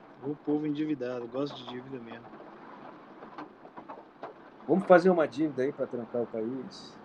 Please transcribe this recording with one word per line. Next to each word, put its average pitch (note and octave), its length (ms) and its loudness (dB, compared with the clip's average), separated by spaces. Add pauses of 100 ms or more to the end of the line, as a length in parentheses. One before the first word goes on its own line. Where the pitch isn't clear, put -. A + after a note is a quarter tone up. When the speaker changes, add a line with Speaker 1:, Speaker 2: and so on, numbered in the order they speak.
(240)
Speaker 1:
O D3 120 -4
povo D3+ 320 0
endividado C3+ 600 -2
gosta C#3 280 -2
de B2+ 120 -12
dívida B2+ 320 -10
mesmo. A#2 260 -12 (2500)
Speaker 2:
Vamos F3+ 180 4
fazer F3+ 240 10
uma E3 180 6
dívida C3 360 0
aí C#3 80 2
pra C3 160 -2
trancar A#2+ 340 -2
o A2 60 -2
país. A#2+ 760 -6